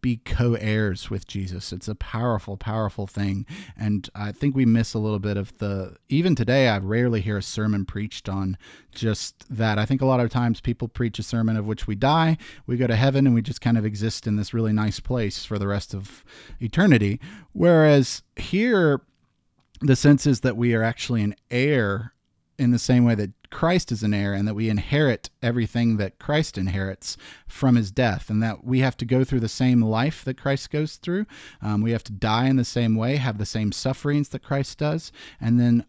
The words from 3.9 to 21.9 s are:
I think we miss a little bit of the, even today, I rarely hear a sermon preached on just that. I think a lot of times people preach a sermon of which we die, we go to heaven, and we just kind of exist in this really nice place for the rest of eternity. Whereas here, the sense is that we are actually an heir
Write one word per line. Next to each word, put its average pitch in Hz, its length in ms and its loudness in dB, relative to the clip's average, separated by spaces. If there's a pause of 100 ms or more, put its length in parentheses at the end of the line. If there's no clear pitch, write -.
I 104 160 -8
think 139 240 -2
we 131 100 4
miss 113 300 4
a 113 60 -2
little 107 180 -2
bit 101 180 -2
of 98 220 -8
the, 98 380 -6 (120)
even 165 280 2
today, 123 320 2
I 107 100 2
rarely 110 440 0
hear 104 160 -2
a 98 40 -6
sermon 107 420 -2
preached - 440 -10
on 95 280 -4 (360)
just - 580 -4
that. 110 280 0
I 107 60 0
think 131 160 0
a 131 60 2
lot 131 140 4
of 117 100 0
times 120 300 0
people 120 260 -4
preach 113 320 -4
a 104 60 -6
sermon 113 320 0
of 104 100 -2
which 107 220 -6
we 107 80 -2
die, 156 420 2 (260)
we 123 120 -2
go 123 100 2
to 117 80 2
heaven, 135 320 4
and 123 80 6
we 117 80 4
just 120 180 -6
kind 117 160 2
of 107 80 0
exist 107 440 -4
in 104 80 0
this 104 180 -4
really 113 180 0
nice 107 280 0
place 113 440 -4
for 107 140 -6
the 98 100 -2
rest 101 240 -4
of 98 320 -12 (360)
eternity. 120 580 4 (340)
Whereas 156 680 6 (140)
here, 190 640 2 (800)
the 135 160 4
sense 147 280 6
is 135 160 2
that 120 160 -2
we 120 180 0
are 113 100 0
actually 117 380 -2
an 104 120 -2 (160)
heir 120 640 0 (440)